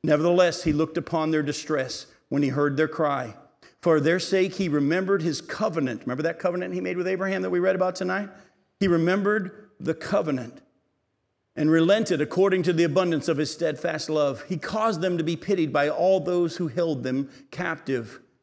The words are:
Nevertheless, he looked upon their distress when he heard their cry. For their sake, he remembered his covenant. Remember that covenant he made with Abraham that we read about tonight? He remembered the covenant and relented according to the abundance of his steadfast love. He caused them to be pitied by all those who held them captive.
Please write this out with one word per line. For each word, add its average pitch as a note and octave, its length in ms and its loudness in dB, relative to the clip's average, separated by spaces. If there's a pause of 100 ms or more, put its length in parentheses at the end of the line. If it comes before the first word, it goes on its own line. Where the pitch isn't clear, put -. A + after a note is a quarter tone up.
Nevertheless, E3+ 600 4
he D#3 100 2
looked D#3 240 0
upon D#3+ 340 -2
their D#3 120 2
distress C#3 640 -4 (240)
when C#3+ 140 0
he C3+ 60 0
heard C#3+ 280 0
their D#3 100 2
cry. C#3 460 -2 (480)
For D#3+ 180 4
their E3 200 4
sake, F#3 360 0
he F#3 140 0
remembered E3 540 2
his D#3 180 -2
covenant. D#3 600 -4
Remember C3 220 -6
that E3 160 -2
covenant F3+ 360 -4
he F3+ 60 -4
made F3+ 160 -4
with F3+ 100 -2
Abraham F#3+ 340 -2
that F#3 80 -2
we F3+ 100 0
read F#3 160 2
about F3+ 200 0
tonight? F#3+ 340 -4 (500)
He G3 80 2
remembered F#3 840 0 (100)
the D#3+ 160 -4
covenant C#3 680 -4 (920)
and D#3 160 2
relented E3 500 4
according F#3 400 2
to E3+ 100 2
the E3 120 4
abundance E3 440 0
of D#3+ 100 2
his D3 140 -2
steadfast D#3+ 600 -4
love. C#3+ 360 0
He F#3 100 -4
caused G#3+ 440 -2
them F3+ 160 0
to E3 60 -2
be E3 120 -2
pitied E3 380 -2
by D3 160 2
all F#3 300 2
those F3 380 -2
who F3 100 -2
held D3 340 -2
them C3 300 -2 (180)
captive. C3+ 680 -6 (240)